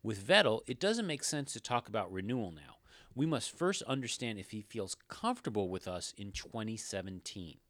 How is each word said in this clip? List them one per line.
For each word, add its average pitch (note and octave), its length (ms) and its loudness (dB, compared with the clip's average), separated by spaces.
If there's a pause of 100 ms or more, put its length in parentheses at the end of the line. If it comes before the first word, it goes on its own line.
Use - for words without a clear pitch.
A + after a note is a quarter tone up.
With G2+ 240 -4
Vettel, C3+ 400 8
it - 140 -4
doesn't A3 260 4
make D3+ 180 -2
sense D3 300 -2
to - 60 -6
talk - 280 0
about G2+ 240 0
renewal G2 400 -2
now. D2 260 -16 (360)
We C#3+ 140 2
must C#3+ 280 0
first F#3 280 2
understand A#2+ 560 -2
if - 100 -10
he A2 120 -4
feels G2+ 360 -4 (100)
comfortable G#2+ 640 0
with F#2 180 -2
us F2+ 300 -4
in G2+ 140 -8
twenty A2 440 -4
seventeen. F#2+ 840 -6 (100)